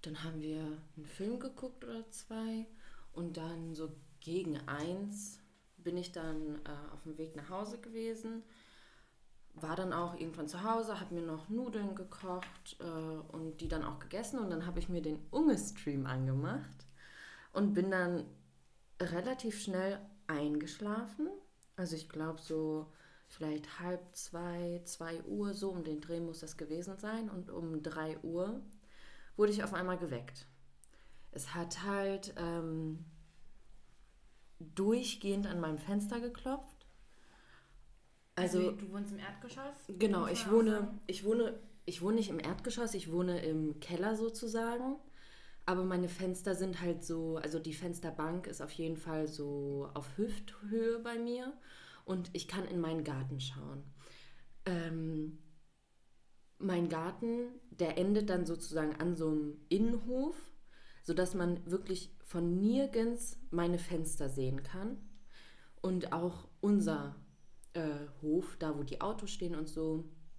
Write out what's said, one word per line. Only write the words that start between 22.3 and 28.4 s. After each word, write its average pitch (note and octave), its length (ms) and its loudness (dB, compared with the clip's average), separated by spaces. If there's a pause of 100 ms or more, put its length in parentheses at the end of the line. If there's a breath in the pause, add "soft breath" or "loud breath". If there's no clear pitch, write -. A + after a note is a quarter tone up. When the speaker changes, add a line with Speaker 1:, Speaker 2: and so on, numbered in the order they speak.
Speaker 1:
so D#3 520 0 (340 loud breath)
vielleicht D3+ 540 -4
halb F3+ 340 -4
zwei, F3 720 -2
zwei E3 400 -6
Uhr, G3+ 300 0
so G3 160 0
um F3 120 -2
den D#3 180 -2
Dreh E3+ 200 -2
muss E3 200 -4
das D#3 160 -10
gewesen F3 420 -4
sein. A3 300 -2
Und F3+ 220 -6
um E3 320 -2
drei D#3 400 -2
Uhr F#3 400 0 (760 loud breath)